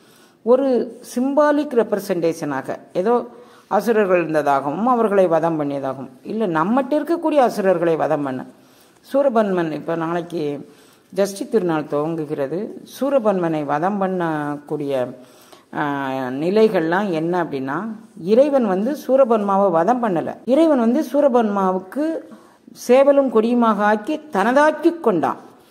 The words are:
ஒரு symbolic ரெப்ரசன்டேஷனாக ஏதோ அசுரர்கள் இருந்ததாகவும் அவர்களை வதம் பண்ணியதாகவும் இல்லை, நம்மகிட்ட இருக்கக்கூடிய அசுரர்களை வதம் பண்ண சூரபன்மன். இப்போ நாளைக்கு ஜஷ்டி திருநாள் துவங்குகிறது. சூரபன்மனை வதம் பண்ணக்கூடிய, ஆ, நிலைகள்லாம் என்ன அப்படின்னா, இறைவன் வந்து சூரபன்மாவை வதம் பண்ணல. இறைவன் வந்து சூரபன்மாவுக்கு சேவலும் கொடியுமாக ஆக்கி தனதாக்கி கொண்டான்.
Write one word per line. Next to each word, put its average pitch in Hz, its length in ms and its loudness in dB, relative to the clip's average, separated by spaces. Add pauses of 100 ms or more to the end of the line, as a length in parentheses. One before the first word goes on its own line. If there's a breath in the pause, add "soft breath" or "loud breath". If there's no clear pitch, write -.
(420 soft breath)
ஒரு 262 240 4 (480)
symbolic 294 600 0
ரெப்ரசன்டேஷனாக 165 1000 -2 (160)
ஏதோ 226 340 0 (400 loud breath)
அசுரர்கள் 196 560 2
இருந்ததாகவும் 147 640 0
அவர்களை 214 400 2
வதம் 165 340 0
பண்ணியதாகவும் 135 500 -6 (120)
இல்லை, 214 260 -4
நம்மகிட்ட 214 420 0
இருக்கக்கூடிய 311 440 -2
அசுரர்களை 185 640 2
வதம் 147 260 -2
பண்ண 131 220 -6 (680 soft breath)
சூரபன்மன். 214 600 0
இப்போ 151 220 -6
நாளைக்கு 165 760 -6 (420 soft breath)
ஜஷ்டி 196 360 -4
திருநாள் 170 420 -2
துவங்குகிறது. 151 760 -4 (340)
சூரபன்மனை 202 640 0
வதம் 165 380 -2
பண்ணக்கூடிய, 147 1120 -4 (600 loud breath)
ஆ, 143 340 -4 (220)
நிலைகள்லாம் 185 800 0
என்ன 170 340 -2
அப்படின்னா, 135 320 -6 (440)
இறைவன் 247 460 4
வந்து 208 300 -2 (100)
சூரபன்மாவை 208 640 4
வதம் 185 320 2
பண்ணல. 156 320 -2 (100)
இறைவன் 294 340 4
வந்து 233 340 2
சூரபன்மாவுக்கு 220 920 0 (840 loud breath)
சேவலும் 269 420 6
கொடியுமாக 226 520 2
ஆக்கி 220 380 0 (120)
தனதாக்கி 302 680 2
கொண்டான். 160 360 0 (340 loud breath)